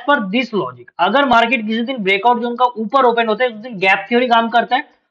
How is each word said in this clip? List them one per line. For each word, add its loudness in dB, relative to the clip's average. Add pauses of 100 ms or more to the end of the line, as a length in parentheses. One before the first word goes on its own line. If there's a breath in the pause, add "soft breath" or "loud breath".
per 2
this -4
logic। -6 (100)
अगर 2
market 2
किसी -2
दिन -6
breakout 2
zone -4
का 2
ऊपर 0
open 2
होता -2
है, 0
उस -10
दिन -14
gap 0
theory 2
काम 2
करता 0
है, -6 (220)